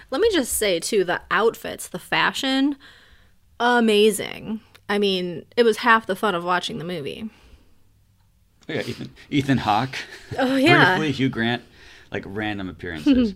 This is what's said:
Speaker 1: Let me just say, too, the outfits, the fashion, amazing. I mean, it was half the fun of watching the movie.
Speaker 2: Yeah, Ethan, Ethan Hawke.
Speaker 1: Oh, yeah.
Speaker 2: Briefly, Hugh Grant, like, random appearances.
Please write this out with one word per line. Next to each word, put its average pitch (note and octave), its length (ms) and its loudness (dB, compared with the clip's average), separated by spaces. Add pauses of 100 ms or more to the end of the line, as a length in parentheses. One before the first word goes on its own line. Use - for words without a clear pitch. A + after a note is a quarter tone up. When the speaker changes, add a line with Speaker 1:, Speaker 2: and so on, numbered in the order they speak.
(100)
Speaker 1:
Let C4+ 100 -4
me A4+ 100 4
just D#4 220 0
say, F#3+ 260 0
too, G3 240 2
the F3 280 -2
outfits, - 580 -2
the F3+ 100 -10
fashion, C4+ 800 0 (800)
amazing. A3 1040 2 (280)
I G3+ 100 0
mean, F#3 480 -2 (100)
it A#3+ 80 6
was A3 140 2
half A3+ 280 4
the F#3+ 80 -2
fun G3 200 -2
of E3+ 100 -4
watching F3 340 -2
the D3 60 -10
movie. F3 460 -8 (1400)
Speaker 2:
Yeah, - 140 -4
Ethan, B2 280 -10 (200)
Ethan C#3 280 2
Hawke. A2 380 0 (420)
Speaker 1:
Oh, C4 180 0
yeah. C4+ 420 4
Speaker 2:
Briefly, D#3 140 0
Hugh C3 180 0
Grant, A#2+ 320 -2 (500)
like, G2 140 -6
random G2+ 420 -6
appearances. F#2 680 -6